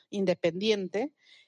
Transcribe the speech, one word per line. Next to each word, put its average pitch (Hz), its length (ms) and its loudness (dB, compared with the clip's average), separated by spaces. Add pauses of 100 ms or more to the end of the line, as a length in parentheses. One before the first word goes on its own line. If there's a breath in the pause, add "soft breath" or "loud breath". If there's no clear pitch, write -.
(120)
independiente, 196 1000 0 (360 soft breath)